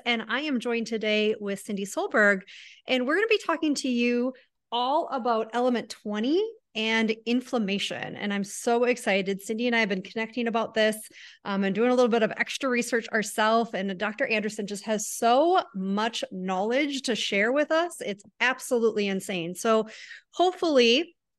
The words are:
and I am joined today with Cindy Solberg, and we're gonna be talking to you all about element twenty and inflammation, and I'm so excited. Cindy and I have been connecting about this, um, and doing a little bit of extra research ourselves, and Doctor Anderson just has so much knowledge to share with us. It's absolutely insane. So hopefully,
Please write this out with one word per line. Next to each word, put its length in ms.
and 240
I 140
am 180
joined 280
today 520
with 200
Cindy 260
Solberg, 560
and 180
we're 100
gonna 120
be 100
talking 380
to 120
you 460
all 380
about 440
element 360
twenty 540
and 380
inflammation, 880
and 180
I'm 100
so 420
excited. 540
Cindy 280
and 80
I 60
have 80
been 120
connecting 460
about 260
this, 240
um, 180
and 120
doing 160
a 40
little 140
bit 140
of 140
extra 300
research 420
ourselves, 680
and 240
Doctor 260
Anderson 400
just 200
has 220
so 540
much 560
knowledge 720
to 120
share 360
with 200
us. 300
It's 220
absolutely 680
insane. 460
So 360
hopefully, 840